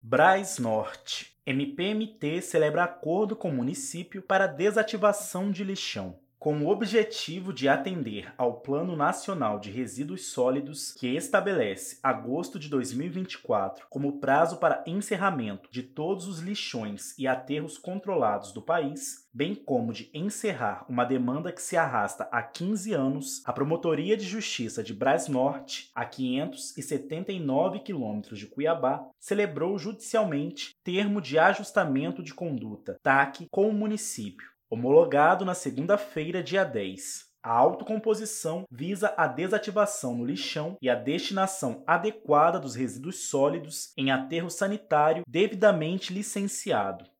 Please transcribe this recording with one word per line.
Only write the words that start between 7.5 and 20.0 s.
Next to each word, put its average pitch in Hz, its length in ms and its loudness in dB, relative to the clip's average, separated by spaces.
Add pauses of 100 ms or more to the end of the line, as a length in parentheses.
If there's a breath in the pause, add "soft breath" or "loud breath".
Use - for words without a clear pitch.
de 135 160 0
atender 135 720 0
ao 123 220 0
Plano 165 360 -2
Nacional 147 600 0
de 101 140 -10
Resíduos 127 560 -6
Sólidos, 139 640 -2
que - 160 -6
estabelece 160 960 0
agosto 135 560 -2
de 147 100 -12
dois 123 240 -2
mil 143 140 -4
e - 20 -6
vinte 185 240 -6
e - 60 -14
quatro 98 500 -2
como 143 300 -4
prazo 160 380 4
para - 280 2
encerramento 170 840 -2
de 127 100 -8
todos 175 460 -6
os 170 140 -8
lixões 117 760 -6
e 131 80 -4
aterros 139 540 -2
controlados 170 720 -2
do 110 100 -10
país, 160 720 -2
bem 156 220 -2
como 117 360 -2
de 110 220 -12